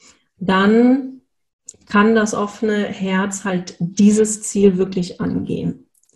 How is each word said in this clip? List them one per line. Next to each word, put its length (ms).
dann 840
kann 240
das 180
offene 520
Herz 580
halt 360
dieses 640
Ziel 340
wirklich 420
angehen. 720